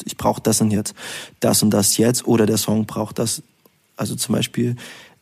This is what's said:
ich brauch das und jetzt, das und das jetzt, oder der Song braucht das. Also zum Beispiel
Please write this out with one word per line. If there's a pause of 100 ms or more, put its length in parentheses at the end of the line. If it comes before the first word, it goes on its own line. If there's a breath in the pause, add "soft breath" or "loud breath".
ich
brauch
das
und
jetzt, (460 loud breath)
das
und
das
jetzt,
oder
der
Song
braucht
das. (520)
Also
zum
Beispiel (460 loud breath)